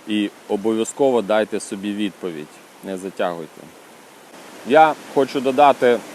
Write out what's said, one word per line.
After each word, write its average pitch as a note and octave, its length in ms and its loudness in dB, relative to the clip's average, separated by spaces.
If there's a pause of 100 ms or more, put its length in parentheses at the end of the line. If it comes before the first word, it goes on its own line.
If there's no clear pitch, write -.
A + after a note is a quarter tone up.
і G#2+ 220 0 (180)
обов'язково A2 720 0
дайте G#2 380 -2
собі G2+ 320 -8
відповідь. F2+ 540 -8 (380)
Не F#2+ 140 -8
затягуйте. F2+ 600 -8 (1080)
Я D#3 280 6 (200)
хочу C#3 260 0
додати, B2+ 580 4 (160)